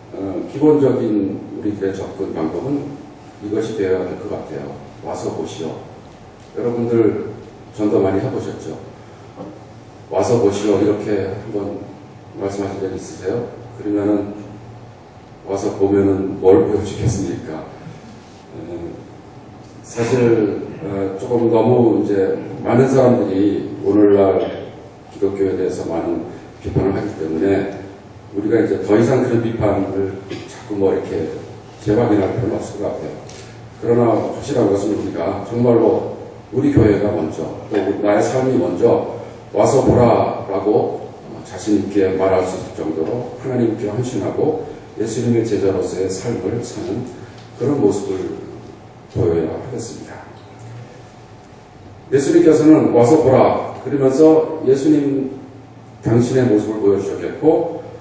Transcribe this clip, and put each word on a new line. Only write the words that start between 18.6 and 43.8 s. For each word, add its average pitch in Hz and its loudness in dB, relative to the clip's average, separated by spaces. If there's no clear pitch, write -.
사실, 117 2
어, 98 -4
조금 120 0
너무 117 4
이제 98 2
많은 123 4
사람들이 - 2
오늘날 98 4
기독교에 95 0
대해서 92 -2
많은 82 -4
비판을 95 0
하기 - -6
때문에 80 0
우리가 107 2
이제 98 0
더 101 4
이상 123 4
그런 117 2
비판을 98 -2
자꾸 - -12
뭐 - 2
이렇게 - -4
재확인할 104 2
필요는 - -2
없을 - -10
것 - -4
같아요. - -8
그러나 117 4
확실한 - 0
것은 101 0
우리가 - -4
정말로 120 2
우리 139 2
교회가 104 4
먼저 80 -4
또 104 -2
우리, 101 0
나의 104 4
삶이 131 0
먼저 - 2
"와서 131 4
보라"라고 101 2
자신 - 0
있게 98 0
말할 95 2
수 90 -6
있을 82 -10
정도로 80 -4
하나님께 117 0